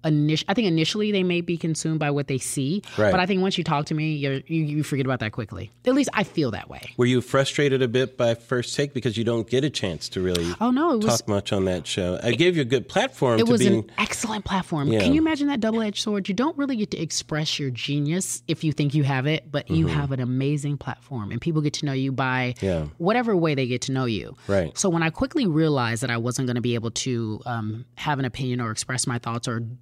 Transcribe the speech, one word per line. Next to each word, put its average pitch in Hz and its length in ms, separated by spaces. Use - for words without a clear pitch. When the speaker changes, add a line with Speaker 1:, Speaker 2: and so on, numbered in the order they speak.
Speaker 1:
init-, 151 440
I 196 60
think 220 140
initially 165 440
they 190 120
may 175 160
be 170 160
consumed 160 420
by 147 140
what 143 160
they 135 100
see, 151 440
Speaker 2:
Right. 208 140
Speaker 1:
but 180 100
I 185 60
think 185 160
once 190 160
you 165 60
talk 151 220
to 160 80
me, 156 200
you're, 139 200
you, 165 160
you 147 220
forget 139 220
about 127 140
that 107 120
quickly. 98 400
At 254 100
least 277 200
I 214 80
feel 143 300
that - 180
way. 67 100
Speaker 2:
Were 123 100
you 123 140
frustrated 135 640
a 127 60
bit 127 280
by 117 180
First - 420
Take 143 180
because 113 220
you 113 80
don't 117 260
get 131 140
a 143 60
chance 85 400
to 95 100
really 87 400
Speaker 1:
Oh, 240 100
no, 294 220
it 220 100
was 120 180
Speaker 2:
talk - 80
much 101 240
on 98 120
that 90 220
show? 90 360
I 120 100
gave 170 220
you 151 80
a 120 40
good 117 220
platform 143 520
Speaker 1:
It 233 60
Speaker 2:
to 233 60
Speaker 1:
was 226 80
Speaker 2:
be - 80
Speaker 1:
an 113 300
excellent 214 460
platform. 170 480
Speaker 2:
Yeah. 110 80
Speaker 1:
Can 269 140
you 311 60
imagine 302 280
that 277 120
double-edged 220 420
sword? 202 260
You 196 60
don't 277 220
really 277 200
get 208 160
to - 60
express - 600
your 139 120
genius 147 760
if 160 160
you 156 100
think 143 220
you 151 80
have 135 240
it, 156 240
but 143 180
you 165 180
Speaker 2:
Mm-hmm. 156 100
Speaker 1:
have 143 160
an 127 80
amazing 135 580
platform, 117 540
and 120 80
people 156 220
get 147 120
to - 120
know 139 60
you 131 200
by 127 480
Speaker 2:
Yeah. 85 260
Speaker 1:
whatever 226 380
way 160 200
they 135 100
get 123 160
to 135 100
know 131 120
you. 98 320
Speaker 2:
Right. 95 320
Speaker 1:
So - 120
when 165 120
I 160 80
quickly 254 360
realized 143 560
that 123 80
I 117 80
wasn't 123 280
gonna 120 140
be 120 160
able 113 160
to, 113 540
um, 113 380
have 143 240
an 135 40
opinion 123 360
or 117 100
express - 360
my 120 120
thoughts 117 300
or 117 160